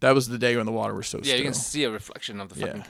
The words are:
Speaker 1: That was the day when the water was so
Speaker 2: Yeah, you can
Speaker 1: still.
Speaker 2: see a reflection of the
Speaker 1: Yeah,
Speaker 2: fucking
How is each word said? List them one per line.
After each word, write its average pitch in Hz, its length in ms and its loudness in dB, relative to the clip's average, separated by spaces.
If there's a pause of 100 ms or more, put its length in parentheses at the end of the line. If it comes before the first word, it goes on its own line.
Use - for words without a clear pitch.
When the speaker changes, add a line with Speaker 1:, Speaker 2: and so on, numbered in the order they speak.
Speaker 1:
That 131 120 8
was 135 140 4
the 120 100 -4
day 120 200 4
when 110 80 0
the 110 80 -2
water 107 200 0
was 101 140 -6
so - 160 -6
Speaker 2:
Yeah, 135 120 2
you 131 100 2
can 135 80 -2
Speaker 1:
still. 135 100 -2
Speaker 2:
see 147 220 -2
a 120 40 2
reflection 104 520 -8
of 98 120 -10
the - 60 -12
Speaker 1:
Yeah, - 60 -4
Speaker 2:
fucking - 240 -6